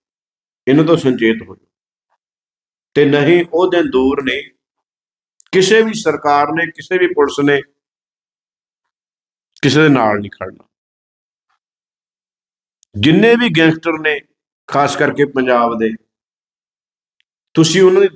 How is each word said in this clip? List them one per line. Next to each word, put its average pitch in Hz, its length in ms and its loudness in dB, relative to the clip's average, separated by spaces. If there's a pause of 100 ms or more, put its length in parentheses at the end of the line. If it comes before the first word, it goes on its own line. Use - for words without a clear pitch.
(680)
ਇਹਨਾਂ 147 160 4
ਤੋਂ 165 120 2
ਸੁਚੇਤ 113 520 -2
ਹੋ 95 80 -20
ਜਾਓ। - 100 -20 (1300)
ਤੇ 147 100 4
ਨਹੀਂ, 147 480 2
ਉਹ 180 180 0
ਦਿਨ 170 200 -2
ਦੂਰ 131 320 -2
ਨਹੀਂ, 131 280 -8 (1040)
ਕਿਸੇ 190 300 4
ਵੀ 220 120 -4
ਸਰਕਾਰ 147 580 -2
ਨੇ, 165 180 -4
ਕਿਸੇ 185 280 -8
ਵੀ 185 80 2
ਪੁਲਿਸ 147 340 -2
ਨੇ 143 200 0 (2000)
ਕਿਸੇ 143 200 2
ਦੇ 160 60 2
ਨਾਲ 113 300 0
ਨਹੀਂ 104 120 -10
ਖੜਨਾ। - 380 -16 (2250)
ਜਿੰਨੇ 180 420 2
ਵੀ 240 120 -2 (100)
ਗੈਂਗਸਟਰ 160 400 0
ਨੇ, 151 220 -4 (460)
ਖਾਸ 185 300 -2
ਕਰਕੇ 143 280 -2
ਪੰਜਾਬ 123 540 -2
ਦੇ, 110 120 -2 (1600)
ਤੁਸੀਂ 160 280 2
ਉਹਨਾਂ 185 180 4
ਦੀ 196 160 2